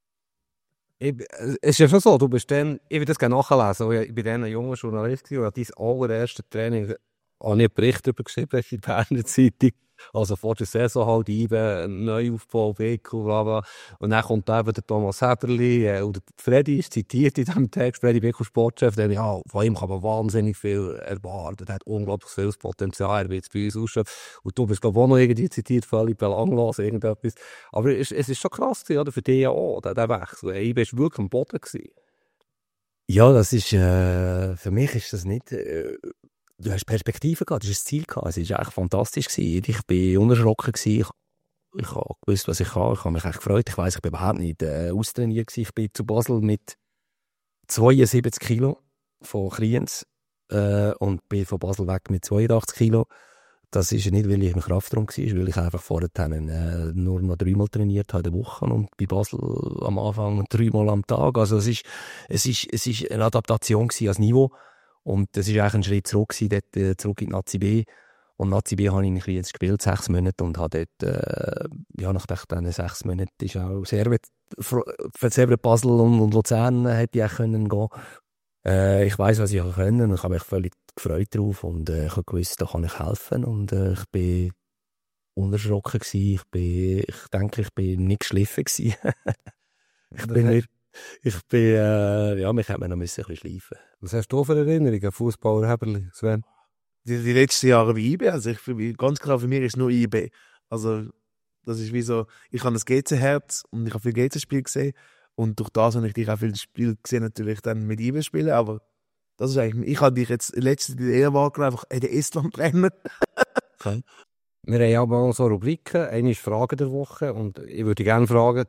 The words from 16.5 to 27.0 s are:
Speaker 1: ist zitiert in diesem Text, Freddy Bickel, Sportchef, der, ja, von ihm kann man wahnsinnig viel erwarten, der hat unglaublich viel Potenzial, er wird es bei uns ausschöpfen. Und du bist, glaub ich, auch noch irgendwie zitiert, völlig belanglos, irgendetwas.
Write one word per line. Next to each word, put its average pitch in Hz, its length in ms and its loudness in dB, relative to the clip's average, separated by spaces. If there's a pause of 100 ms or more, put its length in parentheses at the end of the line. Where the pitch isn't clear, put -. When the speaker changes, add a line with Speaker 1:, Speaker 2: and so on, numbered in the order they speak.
Speaker 1:
ist - 140 -8
zitiert 127 440 0
in 135 80 0
diesem 131 240 0
Text, - 320 -2
Freddy 120 180 4
Bickel, 117 240 -2
Sportchef, 117 520 2
der, 107 160 2
ja, 104 340 -2
von 104 180 -2
ihm 110 120 2
kann 101 140 -6
man 95 120 -4
wahnsinnig 107 560 0
viel 98 480 -4
erwarten, 95 600 -10
der 98 100 -8
hat 98 80 -12
unglaublich 104 480 -4
viel 101 220 -2
Potenzial, 98 720 -4
er 92 40 -8
wird 92 140 -6
es - 60 -20
bei 104 160 -4
uns 104 120 -6
ausschöpfen. - 640 -6
Und - 160 -8
du 123 80 2
bist, 101 160 -2
glaub 104 140 0
ich, 113 60 6
auch 127 60 8
noch 131 100 8
irgendwie 120 320 4
zitiert, 120 360 -2
völlig 113 320 0
belanglos, 113 640 0
irgendetwas. 107 560 -2 (360)